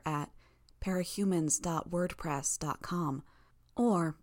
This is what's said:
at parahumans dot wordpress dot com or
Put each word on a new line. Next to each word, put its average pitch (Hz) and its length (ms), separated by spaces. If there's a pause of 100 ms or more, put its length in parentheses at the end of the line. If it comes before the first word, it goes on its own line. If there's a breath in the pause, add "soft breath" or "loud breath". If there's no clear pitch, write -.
at 147 240 (500 soft breath)
parahumans 180 800
dot 165 300
wordpress 170 680
dot - 240
com 156 400 (520 soft breath)
or 170 480